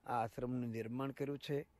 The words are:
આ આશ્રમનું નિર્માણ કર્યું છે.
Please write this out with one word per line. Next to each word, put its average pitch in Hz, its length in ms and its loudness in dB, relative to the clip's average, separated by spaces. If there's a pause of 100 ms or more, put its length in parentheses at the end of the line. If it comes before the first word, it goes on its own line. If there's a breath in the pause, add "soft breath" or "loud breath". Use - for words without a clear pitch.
આ 127 80 0
આશ્રમનું 123 580 2
નિર્માણ 120 420 0
કર્યું 143 260 -2
છે. 147 280 0 (140)